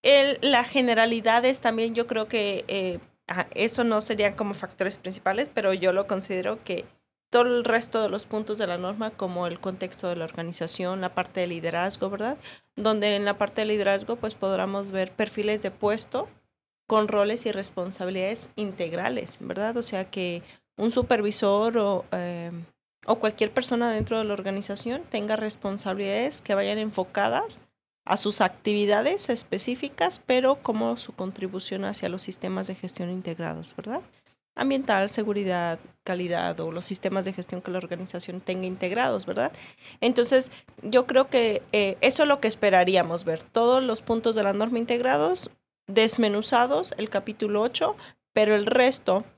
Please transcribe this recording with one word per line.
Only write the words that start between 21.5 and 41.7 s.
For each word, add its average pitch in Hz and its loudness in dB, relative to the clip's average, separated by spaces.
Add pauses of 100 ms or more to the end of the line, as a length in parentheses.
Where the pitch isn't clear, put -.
o... 202 0
Eh, 175 -6 (560)
o 170 2
cualquier 214 -2
persona 240 0
dentro 220 -2
de 220 -2
la 208 -2
organización 202 -6
tenga 214 -2
responsabilidades 208 -4
que 208 0
vayan 202 0
enfocadas 214 -2 (420)
a 185 0
sus - -2
actividades 208 2
específicas, 254 -2
pero 262 4
como 233 -2
su - -12
contribución 190 -8
hacia 196 -4
los 185 -6
sistemas 190 -6
de 190 -8
gestión 180 -8
integrados, 165 -8
¿verdad? 254 -8 (540)
Ambiental, 262 0
seguridad, 190 -2 (260)
calidad 175 -2
o 160 -6
los 170 -8
sistemas 190 -4
de 190 -4
gestión 180 -10
que - -8
la 180 -4
organización 175 -8
tenga 185 -4
integrados, 190 -2
¿verdad? 208 -2 (480)
Entonces, 247 4 (320)
yo 240 4
creo 262 4
que, 226 2 (100)